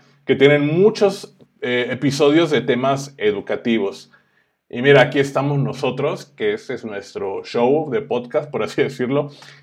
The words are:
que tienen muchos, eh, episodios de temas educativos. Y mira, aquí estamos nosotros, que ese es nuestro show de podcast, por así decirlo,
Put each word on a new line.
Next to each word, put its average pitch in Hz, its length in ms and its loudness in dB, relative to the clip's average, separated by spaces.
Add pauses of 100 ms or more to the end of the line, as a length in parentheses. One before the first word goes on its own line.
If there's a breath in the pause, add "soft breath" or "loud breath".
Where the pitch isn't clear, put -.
(260 soft breath)
que 135 100 0
tienen 143 320 4
muchos, 190 680 0 (240)
eh, 123 280 -2
episodios 147 640 2
de 123 100 2
temas 135 560 -2
educativos. 101 920 -2 (580)
Y 120 120 -8
mira, 139 200 8
aquí 143 180 2
estamos 139 400 -2
nosotros, 147 680 -4
que 107 280 -4
ese 117 220 -8
es 113 100 -12
nuestro 98 580 -8
show 139 460 0
de 110 120 -2
podcast, 143 480 -4
por 110 140 -4
así - 180 -2
decirlo, 139 480 -2 (340 loud breath)